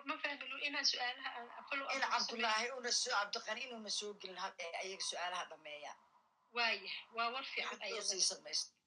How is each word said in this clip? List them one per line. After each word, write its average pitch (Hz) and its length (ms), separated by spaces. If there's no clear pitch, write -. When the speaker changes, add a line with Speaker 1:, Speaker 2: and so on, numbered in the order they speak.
Speaker 1:
ma 294 120
fahmi, 277 300
Luul, 277 160
inaan 285 220
su'aalaha 254 520
aan 240 320
follow 277 160
up 262 80
Speaker 2:
In 269 80
Speaker 1:
ku 233 40
sameeyo. 233 120
Speaker 2:
Cabdullaahi 233 500
una 240 140
soo, 240 200
Cabdiqani 214 520
inuuna 233 260
soo 208 240
gelin, 185 240
had-, 190 220
ee, 170 180
ayaga 190 260
su'aalaha 175 460
dhameeyaan. 151 480
Speaker 1:
Waaya, 214 380
waa 233 200
war 262 120
fiican 240 380
Speaker 2:
Inuu 214 200
sii 190 140
Speaker 1:
ayadana. 180 140
Speaker 2:
samaysto. - 440